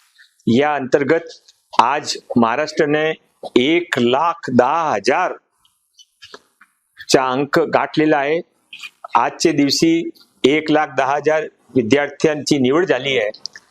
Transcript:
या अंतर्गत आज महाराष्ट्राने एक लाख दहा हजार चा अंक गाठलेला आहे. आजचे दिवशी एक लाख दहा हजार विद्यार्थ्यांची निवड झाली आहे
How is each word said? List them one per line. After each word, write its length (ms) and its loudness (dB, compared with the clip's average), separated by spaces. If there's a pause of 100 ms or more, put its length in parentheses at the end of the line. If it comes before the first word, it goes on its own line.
(480)
या 280 2
अंतर्गत 540 0 (520)
आज 360 -2 (200)
महाराष्ट्राने 760 0 (420)
एक 440 0
लाख 540 0
दहा 380 2
हजार 420 -2 (1800)
चा 200 2
अंक 300 -2
गाठलेला 580 0
आहे. 240 -2 (720)
आजचे 360 0
दिवशी 580 0 (340)
एक 280 2
लाख 160 2 (100)
दहा 180 0
हजार 280 0 (320)
विद्यार्थ्यांची 840 0
निवड 280 2
झाली 320 -2
आहे 140 -2 (400)